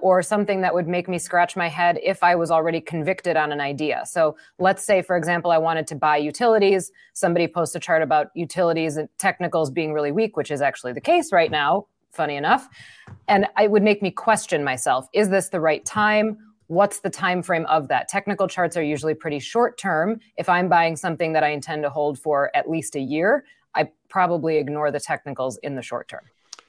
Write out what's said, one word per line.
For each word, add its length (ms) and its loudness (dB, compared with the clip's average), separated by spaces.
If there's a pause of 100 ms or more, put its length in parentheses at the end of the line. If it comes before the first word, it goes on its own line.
or 220 4
something 360 0
that 140 0
would 140 0
make 200 -2
me 80 -2
scratch 380 0
my 140 -2
head 340 0
if 220 0
I 100 6
was 160 0
already 300 2
convicted 560 -4
on 160 0
an 80 -4
idea. 440 -4
So 320 0 (220)
let's 240 2
say, 200 2
for 140 0
example, 360 0
I 60 6
wanted 280 -2
to 80 -10
buy 220 2
utilities. 720 2 (220)
Somebody 340 0
posts 300 -4
a 20 -6
chart 240 2
about 320 0
utilities 600 -2
and 120 -6 (100)
technicals 520 0
being 220 -4
really 180 0
weak, 260 -2
which 140 -4
is 100 -4
actually 340 -2
the 60 -10
case 300 2
right 220 4
now, 340 0 (240)
funny 240 -4
enough. 340 0 (600)
And 180 4 (100)
it 140 4
would 140 4
make 180 2
me 80 0
question 540 0
myself, 480 -2
is 160 2
this 200 0
the 120 -4
right 240 2
time? 540 2 (280)
What's 320 2
the 120 -6
time 300 -2
frame 260 -2
of 200 2
that? 220 -2
Technical 400 -2
charts 280 -2
are 60 0
usually 320 -2
pretty 240 -6
short 400 0
term. 400 0 (200)
If 100 -6
I'm 200 2
buying 280 4
something 380 -2
that 100 4
I 60 2
intend 340 -6
to 60 -2
hold 280 -2
for 380 0
at 120 -2
least 280 -4
a 40 -4
year, 440 0 (320)
I 140 0 (180)
probably 480 0
ignore 340 -2
the 80 -4
technicals 600 -6
in 180 -8
the 60 -10
short 260 -10
term. 140 -14 (460)